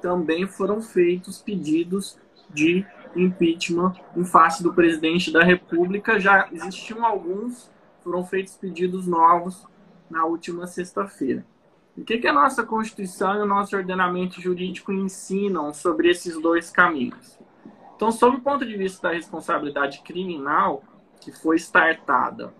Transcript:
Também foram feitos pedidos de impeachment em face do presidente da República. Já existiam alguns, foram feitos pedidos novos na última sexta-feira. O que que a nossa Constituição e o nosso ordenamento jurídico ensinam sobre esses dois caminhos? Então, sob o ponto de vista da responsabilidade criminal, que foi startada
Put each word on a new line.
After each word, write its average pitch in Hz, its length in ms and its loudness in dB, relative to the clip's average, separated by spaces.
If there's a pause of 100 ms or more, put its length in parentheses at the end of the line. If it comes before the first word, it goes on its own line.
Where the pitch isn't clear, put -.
Também 180 460 0
foram 202 360 -2
feitos 180 580 0
pedidos 175 760 -4 (320)
de 165 340 2 (320)
impeachment 175 800 0 (220)
em 175 80 0
face 170 380 4
do 170 100 0
presidente 165 580 2
da 160 120 6
República. 180 760 2
Já 196 340 4
existiam 190 520 -10
alguns, 208 680 -4 (320)
foram 180 220 -4
feitos 190 320 -6
pedidos 180 500 -4
novos 175 600 2 (440)
na 165 140 -2
última 170 420 -6
sexta-feira. 180 760 -6 (520)
O - 60 -14
que 226 160 -4
que 247 80 -2
a 320 60 2
nossa 277 320 2
Constituição 208 720 -4
e 208 60 -2
o 208 40 -2
nosso 202 300 -2
ordenamento 185 640 -2
jurídico 180 520 -4
ensinam 190 800 -4
sobre 170 380 0
esses 175 300 -2
dois 165 300 0
caminhos? 165 680 0 (560)
Então, 214 160 0
sob 247 260 4
o 254 40 -6
ponto 277 260 -2
de 220 100 -8
vista 190 320 -4
da 170 60 -2
responsabilidade 151 880 -4
criminal, 165 800 -4 (380)
que - 100 -18
foi 160 260 0
startada 127 1040 0